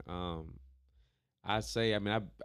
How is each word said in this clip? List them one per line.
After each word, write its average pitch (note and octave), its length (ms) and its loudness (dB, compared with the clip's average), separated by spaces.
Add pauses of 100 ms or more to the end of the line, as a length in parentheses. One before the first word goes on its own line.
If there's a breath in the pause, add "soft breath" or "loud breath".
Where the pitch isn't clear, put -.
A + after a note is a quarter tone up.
um, E2+ 520 -4 (840)
I G#2 180 2
say, A2+ 340 2
I G#2 40 4
mean, G2+ 140 2
I've, A2 140 0 (180)